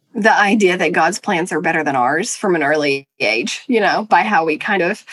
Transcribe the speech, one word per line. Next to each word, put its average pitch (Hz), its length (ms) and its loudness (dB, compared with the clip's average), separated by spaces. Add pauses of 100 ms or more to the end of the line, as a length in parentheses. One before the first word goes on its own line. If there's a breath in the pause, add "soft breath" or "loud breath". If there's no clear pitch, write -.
(140)
the 214 240 2
idea 202 400 2
that 165 140 -2
God's 170 280 0
plans 180 320 -4
are 160 100 -4
better 165 220 -2
than 143 120 -2
ours 143 400 -2
from 190 200 0
an 156 80 0
early 143 440 0 (120)
age, 110 480 -2
you 233 120 2
know, 185 300 0
by 175 140 4
how 196 220 0
we 156 120 -2
kind 196 240 -2
of 185 320 -2